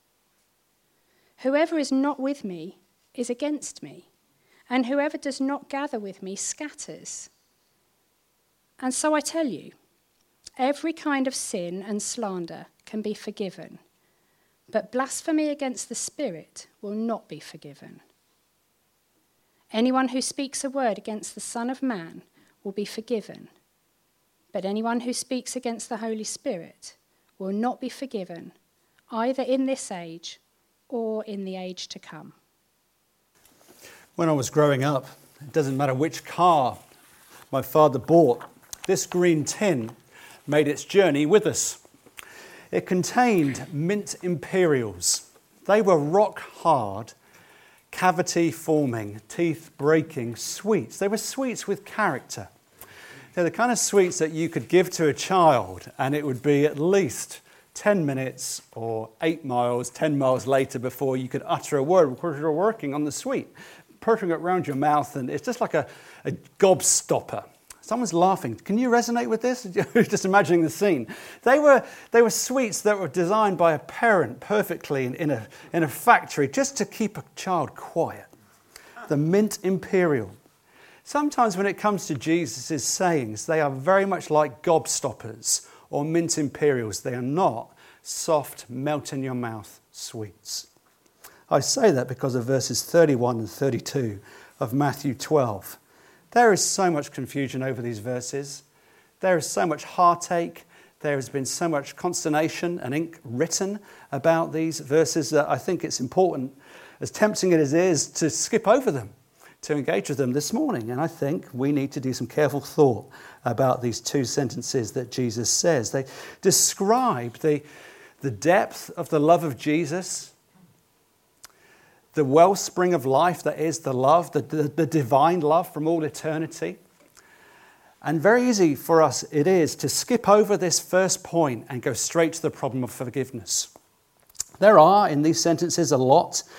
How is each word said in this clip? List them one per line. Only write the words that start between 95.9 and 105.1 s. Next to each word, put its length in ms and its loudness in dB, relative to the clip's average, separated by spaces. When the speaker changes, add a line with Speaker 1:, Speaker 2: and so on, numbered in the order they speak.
Speaker 2:
There 200 6
is 100 2
so 280 0
much 200 -4
confusion 520 -6
over 180 -4
these 200 -6
verses. 640 -8
There 180 4
is 100 -4
so 160 -2
much 200 -4
heartache. 840 0
There 160 -2
has 140 -6
been 160 -4
so 240 -2
much 260 -4
consternation 840 -2
and 140 -8
ink 300 -6
written 560 -2
about 400 0
these 280 -4
verses 500 2